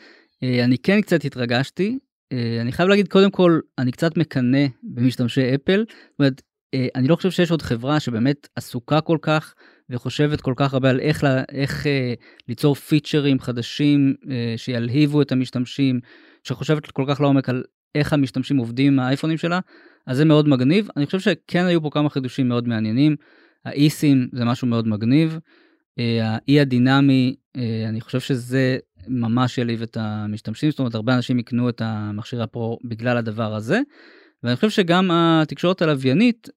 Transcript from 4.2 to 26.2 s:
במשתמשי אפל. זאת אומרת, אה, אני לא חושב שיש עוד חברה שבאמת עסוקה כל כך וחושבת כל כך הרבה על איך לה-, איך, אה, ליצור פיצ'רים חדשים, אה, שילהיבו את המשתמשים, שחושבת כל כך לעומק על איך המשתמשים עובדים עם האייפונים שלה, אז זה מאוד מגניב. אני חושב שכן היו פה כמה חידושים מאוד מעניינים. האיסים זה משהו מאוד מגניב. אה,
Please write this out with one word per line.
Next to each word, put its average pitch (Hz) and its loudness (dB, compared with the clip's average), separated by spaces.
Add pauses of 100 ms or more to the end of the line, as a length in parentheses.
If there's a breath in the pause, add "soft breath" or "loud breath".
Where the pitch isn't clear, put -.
במשתמשי 127 0
אפל. 190 0
זאת - -14
אומרת, 135 0 (320)
אה, 127 -2
אני 131 0
לא 165 4
חושב 185 0
שיש 170 0
עוד 160 0
חברה 131 -2
שבאמת 131 -2
עסוקה - -2
כל 165 0
כך 156 -2 (380 soft breath)
וחושבת 147 -2
כל 135 -2
כך 135 0
הרבה 131 2
על 127 2
איך 156 -2
לה-, 131 2
איך, 139 -6
אה, 131 -2 (340 soft breath)
ליצור 135 0
פיצ'רים 143 0
חדשים, 139 0 (160)
אה, 117 -6
שילהיבו 127 0
את 135 -2
המשתמשים, 127 -2 (440 soft breath)
שחושבת 151 -4
כל 131 -4
כך 143 -2
לעומק 139 2
על 123 -4 (320)
איך 147 -2
המשתמשים 139 0
עובדים 123 2
עם 135 2
האייפונים 139 -2
שלה, 170 -2 (480 soft breath)
אז 127 -2
זה 151 6
מאוד 151 6
מגניב. 147 4
אני 143 0
חושב 190 -4
שכן 180 0
היו 170 2
פה 151 -6
כמה 147 0
חידושים 127 -2
מאוד 120 -2
מעניינים. 117 2 (500 soft breath)
האיסים 139 2
זה 120 -4
משהו 120 -2
מאוד 113 0
מגניב. 135 0 (600 soft breath)
אה, 117 -2